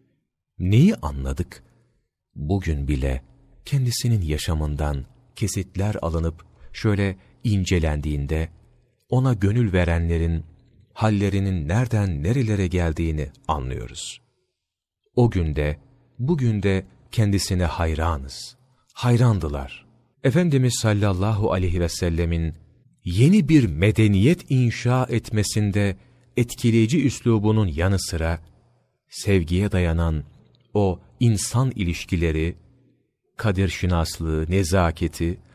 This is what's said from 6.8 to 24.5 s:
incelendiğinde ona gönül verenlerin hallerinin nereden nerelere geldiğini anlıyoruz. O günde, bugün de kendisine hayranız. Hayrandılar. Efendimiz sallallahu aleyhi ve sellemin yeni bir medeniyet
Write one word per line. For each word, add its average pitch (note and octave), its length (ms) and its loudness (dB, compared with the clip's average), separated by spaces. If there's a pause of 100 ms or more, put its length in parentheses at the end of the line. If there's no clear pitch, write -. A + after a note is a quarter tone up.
incelendiğinde D#2 1040 0 (600)
ona B2+ 240 2
gönül G2+ 400 0
verenlerin E2 680 0 (500)
hallerinin G2 720 0
nereden G#2 560 -2
nerelere G#2+ 440 0
geldiğini E2 640 -2 (180)
anlıyoruz. B1+ 760 -8 (920)
O A#2+ 160 4
günde, D2+ 460 -2 (420)
bugün A#2+ 440 0
de F#2+ 220 0 (260)
kendisine G2 540 0
hayranız. D#2+ 920 -4 (360)
Hayrandılar. G2+ 920 0 (380)
Efendimiz C#3 560 2
sallallahu G#2 720 2
aleyhi F#2 280 0
ve E2+ 100 0
sellemin E2 640 -2 (520)
yeni C3+ 440 4
bir C#3+ 180 6
medeniyet G#2 840 2